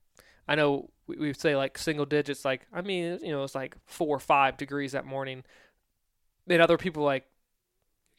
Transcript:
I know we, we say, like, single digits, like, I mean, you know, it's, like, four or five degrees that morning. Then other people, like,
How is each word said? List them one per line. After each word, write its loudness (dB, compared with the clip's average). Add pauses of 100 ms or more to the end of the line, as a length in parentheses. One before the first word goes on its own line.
(480)
I 2
know 2 (180)
we, -8
we -4
say, 0
like, -2
single -2
digits, -2
like, -2
I -6
mean, -4
you -8
know, -2
it's, -8
like, -8 (100)
four -2
or -6
five 4
degrees -6
that -4
morning. -8 (1040)
Then 6
other 6
people, -4
like, 0 (920)